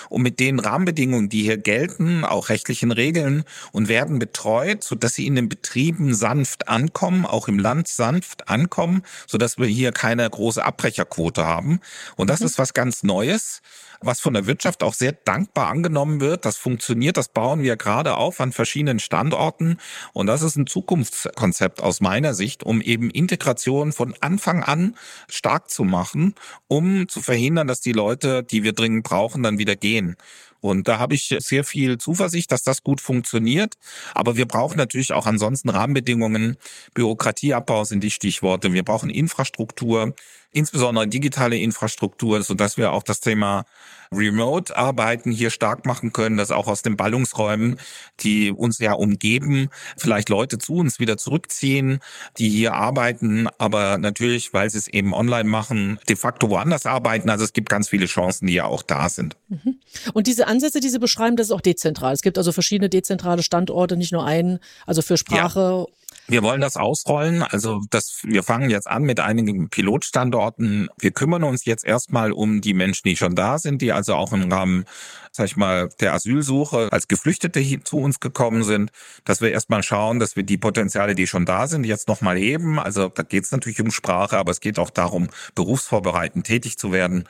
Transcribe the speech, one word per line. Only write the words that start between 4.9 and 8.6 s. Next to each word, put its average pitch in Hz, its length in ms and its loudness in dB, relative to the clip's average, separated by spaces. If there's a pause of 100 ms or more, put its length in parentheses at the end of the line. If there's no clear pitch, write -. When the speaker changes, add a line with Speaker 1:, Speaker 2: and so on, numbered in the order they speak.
Speaker 1:
sie 131 120 -4
in 135 100 2
den 120 120 2
Betrieben 147 640 0
sanft 117 540 0
ankommen, 180 580 0
auch - 200 -2
im 101 120 2
Land 123 300 2
sanft - 600 -2
ankommen, 175 540 2 (240)